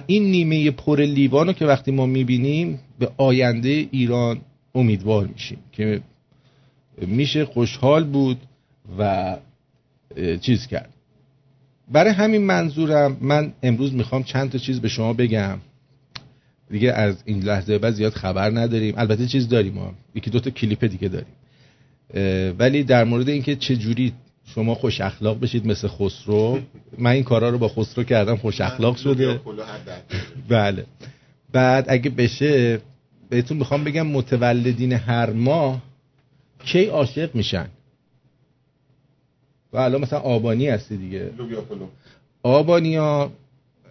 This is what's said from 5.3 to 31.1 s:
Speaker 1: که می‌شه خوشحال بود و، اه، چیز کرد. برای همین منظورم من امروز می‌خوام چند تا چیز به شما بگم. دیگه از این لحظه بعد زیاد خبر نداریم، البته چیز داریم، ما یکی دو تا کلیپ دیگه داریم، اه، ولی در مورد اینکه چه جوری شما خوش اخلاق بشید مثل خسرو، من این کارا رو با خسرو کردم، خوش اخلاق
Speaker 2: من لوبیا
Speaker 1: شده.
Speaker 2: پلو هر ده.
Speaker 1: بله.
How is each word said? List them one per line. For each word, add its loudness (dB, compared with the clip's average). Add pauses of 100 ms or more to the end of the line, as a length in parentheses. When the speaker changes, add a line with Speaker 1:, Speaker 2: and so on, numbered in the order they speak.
Speaker 1:
که -2 (960)
می‌شه -2
خوشحال 2
بود 0 (600)
و، 0 (840)
اه، -2
چیز -2
کرد. -8 (1000)
برای 6
همین 2
منظورم 2
من 0 (100)
امروز 0
می‌خوام -2
چند -4
تا -4
چیز -4
به -4
شما -2
بگم. 0 (1120)
دیگه 2
از 0 (100)
این -4
لحظه 0
بعد 0
زیاد 0
خبر -2
نداریم، 0
البته 0
چیز 0
داریم، 2
ما -10 (220)
یکی -8
دو 0
تا -2
کلیپ -2
دیگه -4
داریم، -8 (800)
اه، 0
ولی 2
در 4
مورد 0
اینکه -2
چه -2
جوری -2 (420)
شما 0
خوش -2
اخلاق -2
بشید -2
مثل -2
خسرو، -2 (380)
من 2
این 2
کارا 2
رو 0
با 0
خسرو -4
کردم، 2
خوش -4
اخلاق 0
Speaker 2:
من -10
لوبیا 2
Speaker 1:
شده. -2
Speaker 2:
پلو -14
هر -14
ده. -16 (480)
Speaker 1:
بله. 0 (680)